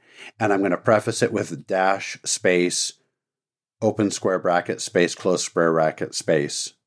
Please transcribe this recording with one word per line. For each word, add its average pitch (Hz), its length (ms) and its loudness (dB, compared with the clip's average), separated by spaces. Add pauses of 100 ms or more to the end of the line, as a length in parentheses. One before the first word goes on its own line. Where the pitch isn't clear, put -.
(400)
and 107 140 0
I'm 98 80 0
gonna 92 160 0
preface 110 460 2
it 107 100 0
with 90 320 -4
dash, 95 580 -2
space, 90 680 0 (880)
open 104 300 2
square 95 260 -2
bracket, 87 420 0
space, - 360 0
close 90 280 0
square 85 300 2
bracket, 80 400 0
space, - 600 -2 (140)